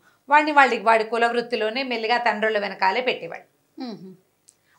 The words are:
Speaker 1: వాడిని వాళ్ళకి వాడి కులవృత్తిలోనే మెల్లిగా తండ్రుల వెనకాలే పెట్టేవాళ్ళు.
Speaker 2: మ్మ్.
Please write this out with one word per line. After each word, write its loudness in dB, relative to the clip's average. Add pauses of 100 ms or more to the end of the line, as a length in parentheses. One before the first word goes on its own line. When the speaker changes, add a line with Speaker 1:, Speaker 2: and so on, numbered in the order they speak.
(300)
Speaker 1:
వాడిని 4
వాళ్ళకి 4
వాడి 4
కులవృత్తిలోనే -2
మెల్లిగా -2
తండ్రుల 0
వెనకాలే -2
పెట్టేవాళ్ళు. -8
Speaker 2:
మ్మ్. -14 (640)